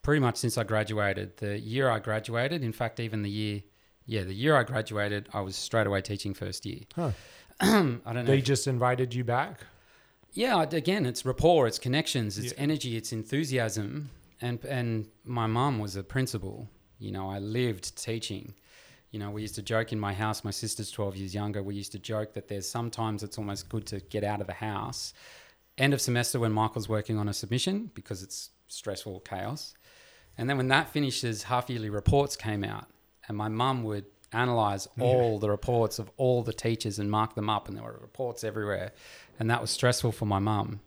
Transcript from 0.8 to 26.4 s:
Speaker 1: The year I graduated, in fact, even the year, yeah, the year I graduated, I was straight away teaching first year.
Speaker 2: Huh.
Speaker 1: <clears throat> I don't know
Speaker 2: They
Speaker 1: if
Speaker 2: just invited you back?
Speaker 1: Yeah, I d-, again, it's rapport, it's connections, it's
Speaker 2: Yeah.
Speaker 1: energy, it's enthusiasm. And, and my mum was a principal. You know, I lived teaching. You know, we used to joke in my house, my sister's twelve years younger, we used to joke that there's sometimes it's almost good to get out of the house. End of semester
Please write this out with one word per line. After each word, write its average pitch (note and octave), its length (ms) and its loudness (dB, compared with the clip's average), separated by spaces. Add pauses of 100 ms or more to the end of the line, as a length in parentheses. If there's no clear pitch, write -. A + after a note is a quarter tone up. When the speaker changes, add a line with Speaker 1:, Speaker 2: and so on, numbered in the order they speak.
Speaker 1:
The G2+ 200 -2
year A#2+ 300 0
I A2 100 4
graduated, A#2 640 -2
in A2+ 100 0
fact, - 280 -4
even A2 220 -2
the G2+ 80 -2
year, G#2 320 -2 (440)
yeah, A2 160 0
the F#2+ 120 -4
year C#3 220 4
I B2 60 6
graduated, G#2 720 -2
I G#2 80 -2
was F#2+ 160 -6
straight A2 300 0
away G2 160 2
teaching G2+ 320 -4
first - 320 -8
year. - 140 -8 (140)
Speaker 2:
Huh. E3 160 0 (260)
Speaker 1:
<clears throat> - 240 -16
I F#3 120 6
don't D3 320 4 (100)
know A#2+ 100 -2
Speaker 2:
They C3+ 140 6
Speaker 1:
if C3 60 2
Speaker 2:
just C3+ 220 2
invited B2 480 2
you B2+ 100 0
back? B2+ 360 0 (760)
Speaker 1:
Yeah, A3+ 240 2
I D#3 80 4
d-, D3+ 100 -2
again, F3 300 2
it's B2 180 -2
rapport, D3 420 6
it's A2 120 0
connections, B2 600 0
it's A#2+ 140 -4
Speaker 2:
Yeah. - 80 -10
Speaker 1:
energy, C3+ 360 0
it's A2 160 -6
enthusiasm. B2 1000 -2 (320)
And, B2 240 -2
and A#2 400 0 (180)
my A#2 220 0
mum A#2+ 320 2
was G2+ 180 -4
a G2 60 -4
principal. G#2+ 680 -4 (300)
You G#2 140 -8
know, F#2+ 180 -4
I G2 80 -4
lived G#2+ 580 -2
teaching. A2 580 -6 (560)
You G#2 100 -8
know, G#2 100 -6
we G#2 120 -6
used G#2+ 120 -8
to G#2+ 80 -6
joke A2+ 300 2
in G#2+ 80 0
my G2+ 120 0
house, G#2+ 320 0
my G#2 60 -2
sister's A2 400 -4
twelve G2 260 -4
years G2 180 -6
younger, G#2 280 -2
we G2+ 140 -6
used G2+ 160 -8
to G#2 80 -10
joke G#2+ 340 -4
that - 140 -10
there's G2 200 -6
sometimes A2+ 540 -2
it's G#2 160 -8
almost G2+ 300 -6
good G#2+ 180 -4
to G2 140 -6
get G#2 240 -4
out G#2 160 0
of F#2+ 80 -4
the F#2+ 60 -6
house. G#2+ 600 -6 (640)
End C#3 160 4
of B2+ 60 -2
semester A#2+ 400 2